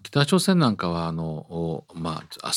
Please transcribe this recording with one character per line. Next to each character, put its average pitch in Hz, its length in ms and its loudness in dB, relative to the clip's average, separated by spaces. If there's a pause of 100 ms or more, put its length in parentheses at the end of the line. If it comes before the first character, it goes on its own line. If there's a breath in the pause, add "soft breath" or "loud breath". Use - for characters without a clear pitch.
北 143 200 2
朝 185 140 4
鮮 180 220 4
な 127 100 6
ん 101 60 0
か 90 120 -4
は、 85 200 -2
あ 82 40 -4
の、 80 160 -4
お、 82 560 -6 (100)
ま 82 280 -6 (200)
あ、 - 140 -4